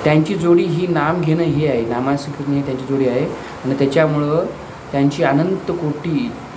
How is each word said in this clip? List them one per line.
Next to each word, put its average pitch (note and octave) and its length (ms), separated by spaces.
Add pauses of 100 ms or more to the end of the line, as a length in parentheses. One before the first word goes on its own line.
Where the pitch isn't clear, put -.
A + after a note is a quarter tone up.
त्यांची D#3 300
जोडी F3 300
ही F3 220
नाम E3 340
घेणं D#3+ 220
ही D3+ 240
आहे, A#2+ 200
नामासंकीर्तन C#3 640
ही C#3 100
त्यांची C3 220
जोडी C3+ 240
आहे B2 160 (400)
आणि C3 100
त्याच्यामुळं D3+ 720 (460)
त्यांची C#3 300
अनंत E3 480
कोटी C#3+ 640 (240)